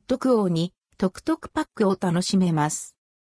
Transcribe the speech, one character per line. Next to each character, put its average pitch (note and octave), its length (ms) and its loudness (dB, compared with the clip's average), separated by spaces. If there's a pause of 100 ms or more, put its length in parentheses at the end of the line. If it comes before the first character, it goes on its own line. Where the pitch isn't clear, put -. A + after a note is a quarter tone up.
ド B3+ 100 -2
ク B3 240 2
オ G3 60 2
ー - 20 0
に、 E3+ 240 -2 (240)
ト - 140 0
ク - 100 -18
ト - 160 -2
ク - 140 -12
パ - 120 -4
ッ - 120 -6
ク G3+ 140 2
を F#3+ 120 0
楽 F3+ 220 0
し - 140 0
め F3+ 160 2
ま D3+ 180 0
す。 - 240 -12 (260)